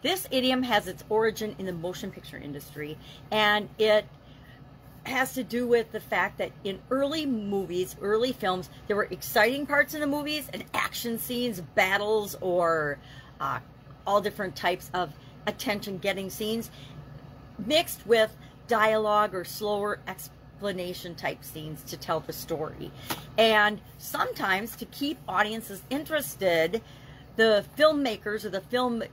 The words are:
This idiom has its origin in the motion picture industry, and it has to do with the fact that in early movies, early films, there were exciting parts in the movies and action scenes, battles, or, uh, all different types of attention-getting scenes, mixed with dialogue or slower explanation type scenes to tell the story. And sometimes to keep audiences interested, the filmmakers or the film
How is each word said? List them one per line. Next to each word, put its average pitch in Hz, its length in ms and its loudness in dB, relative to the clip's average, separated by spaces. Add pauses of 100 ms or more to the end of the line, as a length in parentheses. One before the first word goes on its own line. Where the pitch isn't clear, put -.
This 359 300 0
idiom 254 320 2
has 208 240 0
its - 200 -12
origin 214 520 0
in 190 60 -4
the 180 60 -4
motion 180 380 -6
picture - 280 -16
industry, 147 600 -10 (320)
and 208 380 4 (100)
it 214 260 6 (1000)
has 254 300 -2
to 262 100 -2
do 240 240 -2
with 233 240 4
the 214 80 -6
fact 196 380 0
that 190 120 -2 (140)
in 196 160 -6 (100)
early 285 340 0
movies, 196 760 -2
early 220 300 2
films, 185 360 -2 (200)
there 208 80 2
were 214 160 0
exciting 240 520 2
parts 285 300 2
in 302 60 -4
the 302 80 0
movies 294 440 -2
and - 120 -8 (100)
action - 460 -4
scenes, 240 400 -2
battles, 202 800 0
or, 165 580 2 (420)
uh, 135 200 -4 (480)
all 202 120 6
different 196 360 -4
types 180 360 -2
of 175 200 -2 (340)
attention-getting 196 840 -4
scenes, 220 380 -4 (960)
mixed 302 440 2
with 220 280 6 (300)
dialogue 214 680 4
or 175 100 -4
slower 208 640 -2
explanation 180 1080 -8
type 156 280 -6
scenes 156 420 -10
to - 120 -10
tell 160 240 -2
the 156 140 -12
story. 156 560 -6 (480)
And 214 420 6 (160)
sometimes 285 800 -2
to - 80 -10
keep 285 420 -4
audiences 208 640 -2
interested, 214 960 0 (540)
the 220 280 6 (140)
filmmakers 247 680 2
or 208 60 -6
the 190 100 -4
film 240 420 0 (100)